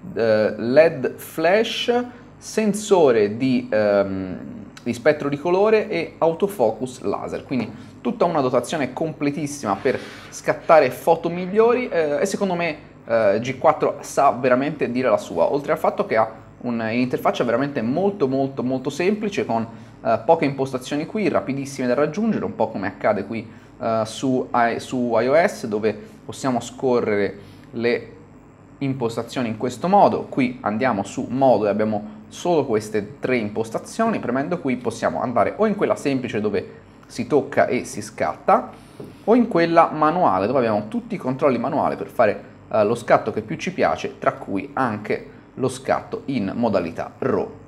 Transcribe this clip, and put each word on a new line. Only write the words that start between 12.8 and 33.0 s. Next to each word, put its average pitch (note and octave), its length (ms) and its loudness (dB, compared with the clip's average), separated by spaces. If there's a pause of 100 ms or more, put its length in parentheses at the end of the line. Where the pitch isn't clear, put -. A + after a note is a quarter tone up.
eh, A2+ 360 4
G B2+ 160 -6
quattro - 440 2
sa C#3+ 280 4
veramente B2+ 600 0
dire B2 180 0
la G2+ 80 4
sua, - 340 2
oltre D3 200 -2
al D#3+ 80 0
fatto F#3 260 0
che B2 100 0
ha A2 160 2 (300)
un, A#2+ 180 -4
un'interfaccia B2+ 640 0
veramente C3 380 0
molto D#3 460 0
molto C3+ 340 -2
molto C3 300 -4
semplice, G3+ 520 -2
con, A2+ 240 -2 (380)
eh, A2+ 180 2
poche E3 220 4
impostazioni C3+ 640 -4
qui, G#3+ 200 -2
rapidissime C3+ 600 -4
da B2 80 2
raggiungere, D#3 500 -2
un G2+ 100 -6
po' - 140 0
come G2 160 -6
accade G#2 400 -2
qui, A2+ 240 -8 (300)
eh, A2+ 260 0
su B2+ 480 -2
i-, A#2 260 2
su B2 400 -2
I A#2+ 80 2
O D#3+ 200 4
S, - 180 -6
dove G#2+ 340 -2 (240)
possiamo B2 360 -2
scorrere A2 800 0 (320)
le A#2+ 400 0 (680)
impostazioni C#3 720 -4
in A2 100 -6
questo B2 300 -4
modo. E3 380 4
Qui B2+ 360 -2
andiamo G#2+ 420 0
su - 260 -8
modo A#2+ 360 4
e G#2 40 4
abbiamo G#2+ 460 -2 (140)
solo E3 360 0
queste G#2+ 540 -4